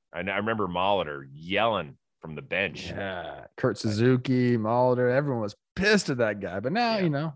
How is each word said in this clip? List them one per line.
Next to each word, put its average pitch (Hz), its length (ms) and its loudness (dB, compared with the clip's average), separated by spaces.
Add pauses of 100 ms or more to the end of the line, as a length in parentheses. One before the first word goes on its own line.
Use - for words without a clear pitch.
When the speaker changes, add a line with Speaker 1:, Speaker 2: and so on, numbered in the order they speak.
(140)
Speaker 1:
And 90 160 -6
I 98 80 -2
remember 107 300 0
Molitor 87 640 0
yelling 87 680 -2 (240)
from 80 140 -12
the 73 60 -10
bench. 87 480 -4
Speaker 2:
Yeah. 87 560 -8 (120)
Kurt 110 200 0
Suzuki, 123 800 2
Molitor, 123 560 2
everyone 135 280 0
was 101 140 -6 (200)
pissed 202 340 2
at 135 80 0
that 107 220 2
guy. 95 200 -6
But 123 120 -2
now, 226 260 0
Speaker 1:
Yeah. 190 60 0
Speaker 2:
you 170 60 4
know, 147 260 -2